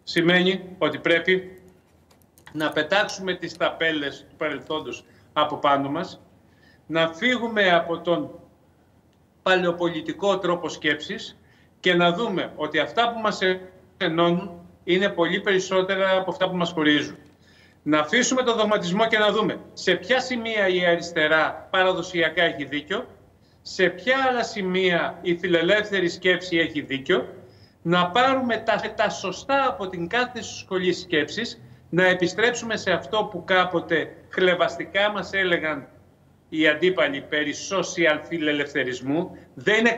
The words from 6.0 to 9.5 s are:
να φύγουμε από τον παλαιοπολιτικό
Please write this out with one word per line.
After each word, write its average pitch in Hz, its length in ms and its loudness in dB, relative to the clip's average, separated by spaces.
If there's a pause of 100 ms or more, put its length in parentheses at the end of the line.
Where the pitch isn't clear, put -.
να 165 220 0
φύγουμε 220 600 2
από 165 300 2
τον 156 300 0 (1120)
παλαιοπολιτικό 175 960 0